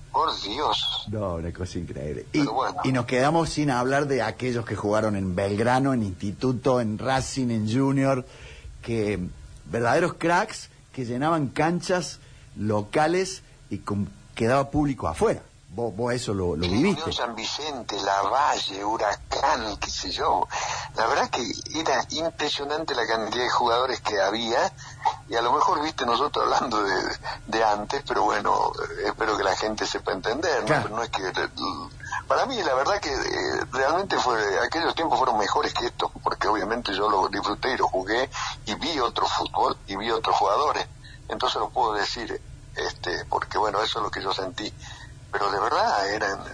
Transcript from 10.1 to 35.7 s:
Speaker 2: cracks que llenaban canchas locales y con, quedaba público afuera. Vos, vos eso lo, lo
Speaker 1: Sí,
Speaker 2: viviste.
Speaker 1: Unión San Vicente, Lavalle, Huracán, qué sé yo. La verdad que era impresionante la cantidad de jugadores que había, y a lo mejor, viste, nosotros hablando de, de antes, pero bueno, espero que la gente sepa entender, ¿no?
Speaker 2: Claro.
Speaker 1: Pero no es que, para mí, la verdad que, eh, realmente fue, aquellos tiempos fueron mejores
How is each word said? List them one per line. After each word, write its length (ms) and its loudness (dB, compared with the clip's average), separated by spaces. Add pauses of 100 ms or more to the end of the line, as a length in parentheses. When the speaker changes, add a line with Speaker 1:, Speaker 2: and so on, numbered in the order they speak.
Speaker 2:
cracks 520 0 (220)
que 140 -6
llenaban 440 0
canchas 720 0 (360)
locales 880 0 (260)
y 100 -4
con, 320 -2 (220)
quedaba 380 2
público 360 0
afuera. 360 0 (280)
Vos, 240 -4
vos 200 0
eso 180 -2
lo, 220 0
lo 80 -2
Speaker 1:
Sí, 80 0
Speaker 2:
viviste. 320 4
Speaker 1:
Unión 100 -2
San 220 -2
Vicente, 680 -6
Lavalle, 840 2
Huracán, 920 0
qué 140 -6
sé 180 -6
yo. 380 0 (480)
La 100 2
verdad 240 2
que 140 -2 (360)
era 300 2
impresionante 840 -2
la 100 0
cantidad 380 0
de 80 0
jugadores 500 2
que 180 0
había, 540 2 (560)
y 60 -2
a 80 4
lo 100 4
mejor, 300 4
viste, 240 -2
nosotros 360 2
hablando 400 2
de, 120 2 (500)
de 180 2
antes, 440 2
pero 160 2
bueno, 480 2 (340)
espero 320 0
que 60 0
la 120 4
gente 300 -2
sepa 260 -2
entender, 500 2
¿no? 40 -2
Speaker 2:
Claro. 200 4
Speaker 1:
Pero 100 -6
no 80 -2
es 80 -4
que, 100 -2 (1080)
para 200 4
mí, 160 -4
la 100 2
verdad 260 2
que, 140 -4
eh, 580 0
realmente 460 2
fue, 180 2 (300)
aquellos 300 0
tiempos 240 2
fueron 180 4
mejores 380 2